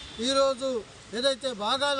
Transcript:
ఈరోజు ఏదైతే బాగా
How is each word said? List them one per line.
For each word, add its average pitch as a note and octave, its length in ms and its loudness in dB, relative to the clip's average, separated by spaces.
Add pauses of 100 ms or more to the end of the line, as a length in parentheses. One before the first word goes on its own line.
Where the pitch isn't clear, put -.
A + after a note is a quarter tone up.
(280)
ఈరోజు C4+ 420 2 (480)
ఏదైతే C4+ 340 0 (140)
బాగా C4+ 340 2